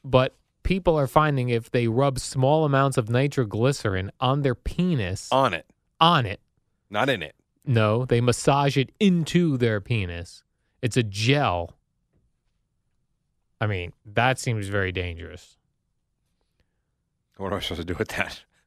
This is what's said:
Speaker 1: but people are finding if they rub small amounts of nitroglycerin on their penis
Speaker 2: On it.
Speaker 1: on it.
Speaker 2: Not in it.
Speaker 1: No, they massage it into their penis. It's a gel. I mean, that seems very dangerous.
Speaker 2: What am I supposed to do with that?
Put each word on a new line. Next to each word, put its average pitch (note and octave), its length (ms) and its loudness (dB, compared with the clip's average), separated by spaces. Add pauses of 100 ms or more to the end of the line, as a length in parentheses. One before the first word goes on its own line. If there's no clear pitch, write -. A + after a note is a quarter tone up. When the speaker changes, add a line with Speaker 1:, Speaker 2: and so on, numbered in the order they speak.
Speaker 1:
but C3 300 2 (300)
people F3+ 340 2
are C#3 80 2
finding C#3+ 440 2
if A#2 200 -2
they A#2+ 160 2
rub B2+ 320 0
small C#3+ 460 2
amounts C#3 320 2
of A2 120 0
nitroglycerin A#2 1080 0
on C3+ 240 0
their B2+ 140 2
penis B2+ 760 -4
Speaker 2:
On B2+ 240 2
it. D#2 120 -8 (340)
Speaker 1:
on D#3+ 260 4
it. F#2 140 -8 (500)
Speaker 2:
Not G#2+ 180 0
in A2 140 -2
it. D2+ 120 -12 (300)
Speaker 1:
No, A2+ 400 2
they A#2+ 160 2
massage C#3 560 2
it C3 220 -2
into F3 580 2
their A2+ 240 0
penis. F2 640 -6 (400)
It's B2 140 -2
a B2 60 4
gel. G#2+ 720 -2 (1900)
I - 20 0
mean, F2+ 280 -4 (100)
that A#2 340 0
seems G#2+ 300 -4
very G2 240 -2
dangerous. E2+ 640 -10 (1800)
Speaker 2:
What G2 120 -6
am G2+ 60 -4
I F2 40 -6
supposed E2+ 200 -8
to E2 60 -8
do F2 80 -6
with A2 140 -6
that? - 340 -8 (240)